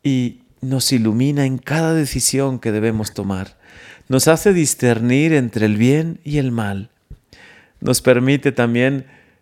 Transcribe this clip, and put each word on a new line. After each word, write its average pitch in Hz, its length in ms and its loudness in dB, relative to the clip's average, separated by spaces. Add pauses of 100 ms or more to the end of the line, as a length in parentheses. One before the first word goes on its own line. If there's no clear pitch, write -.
y 127 400 -2 (180)
nos 131 320 -2
ilumina 131 540 2
en 131 100 -2
cada 160 380 -2
decisión 135 640 -2
que 113 140 -4
debemos 107 420 -2
tomar. 98 440 -6 (500)
Nos 131 200 2
hace 165 240 4
discernir 135 800 2
entre 120 320 0
el 107 140 2
bien 147 460 0
y 147 120 -6
el 131 160 0
mal. 104 380 -6 (920)
Nos - 220 -2
permite 131 500 2
también 123 540 0 (340)